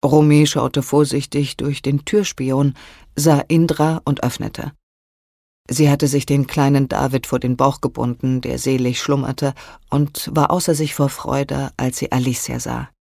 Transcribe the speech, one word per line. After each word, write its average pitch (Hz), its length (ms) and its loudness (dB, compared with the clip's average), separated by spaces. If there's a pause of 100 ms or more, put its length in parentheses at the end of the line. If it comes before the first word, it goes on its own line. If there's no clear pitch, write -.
Romy 151 420 6
schaute 135 380 -2
vorsichtig 143 720 -2
durch 139 260 -6
den 139 220 -2
Türspion, 139 720 0 (420)
sah 147 320 4
Indra 160 560 2
und 143 220 -2
öffnete. - 480 -6 (960)
Sie 143 200 4
hatte 143 200 2
sich 139 160 0
den 139 220 2
kleinen 139 420 2
David 131 380 -2
vor 127 120 -2
den 127 160 -2
Bauch 135 240 2
gebunden, 127 640 -2
der 123 180 -6
selig 127 400 0
schlummerte, 139 540 -2 (360)
und 147 440 -2
war - 180 2
außer 175 240 0
sich 147 200 -4
vor 139 120 2
Freude, 139 680 -4
als 127 220 -2
sie - 120 -4
Alicia 123 480 -2
sah. 120 300 -6 (120)